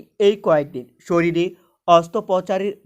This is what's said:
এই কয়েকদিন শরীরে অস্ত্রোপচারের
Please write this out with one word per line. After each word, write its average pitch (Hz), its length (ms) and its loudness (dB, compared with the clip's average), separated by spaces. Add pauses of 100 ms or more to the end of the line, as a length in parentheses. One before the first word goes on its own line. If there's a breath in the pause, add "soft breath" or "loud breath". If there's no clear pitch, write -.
(200)
এই 208 240 4
কয়েকদিন 147 420 -2 (220)
শরীরে 170 380 0 (420 soft breath)
অস্ত্রোপচারের 185 880 0 (120)